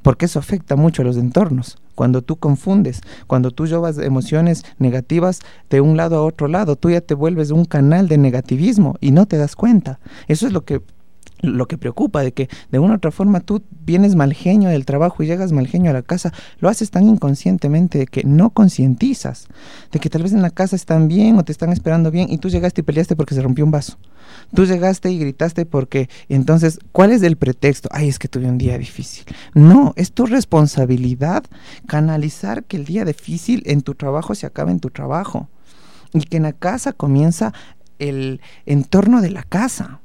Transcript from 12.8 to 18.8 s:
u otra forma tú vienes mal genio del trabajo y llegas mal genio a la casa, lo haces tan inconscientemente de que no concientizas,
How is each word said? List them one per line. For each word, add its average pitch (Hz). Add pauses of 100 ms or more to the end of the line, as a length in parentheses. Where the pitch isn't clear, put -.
u -
otra 165
forma 196
tú 202 (220)
vienes 185
mal 143
genio 190
del 143
trabajo 160
y 156
llegas 175
mal 139
genio 175
a 139
la 127
casa, 175 (280)
lo 175
haces 220
tan 185
inconscientemente 165
de 131
que -
no 160
concientizas, 135 (440)